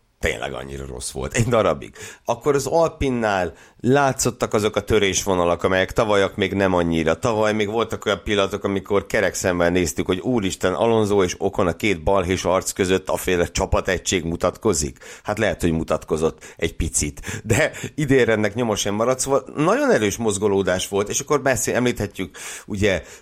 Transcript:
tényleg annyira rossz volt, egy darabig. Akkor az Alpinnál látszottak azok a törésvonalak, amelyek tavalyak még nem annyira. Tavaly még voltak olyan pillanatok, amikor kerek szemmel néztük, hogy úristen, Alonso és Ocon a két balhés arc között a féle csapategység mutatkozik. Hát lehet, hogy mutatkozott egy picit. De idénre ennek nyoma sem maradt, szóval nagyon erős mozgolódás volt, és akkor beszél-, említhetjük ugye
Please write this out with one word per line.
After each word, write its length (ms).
tényleg 320
annyira 320
rossz 260
volt, 220
egy 120
darabig. 500
Akkor 300
az 100
Alpinnál 880
látszottak 760
azok 220
a 60
törésvonalak, 800
amelyek 300
tavalyak 420
még 180
nem 200
annyira. 460
Tavaly 340
még 140
voltak 380
olyan 180
pillanatok, 400
amikor 420
kerek 280
szemmel 360
néztük, 360
hogy 140
úristen, 540
Alonso 500
és 140
Ocon 300
a 80
két 280
balhés 400
arc 280
között 380
a 80
féle 280
csapategység 760
mutatkozik. 760
Hát 140
lehet, 240
hogy 100
mutatkozott 720
egy 180
picit. 680
De 280
idénre 360
ennek 240
nyoma 200
sem 180
maradt, 260
szóval 260
nagyon 360
erős 260
mozgolódás 680
volt, 220
és 100
akkor 220
beszél-, 340
említhetjük 640
ugye 380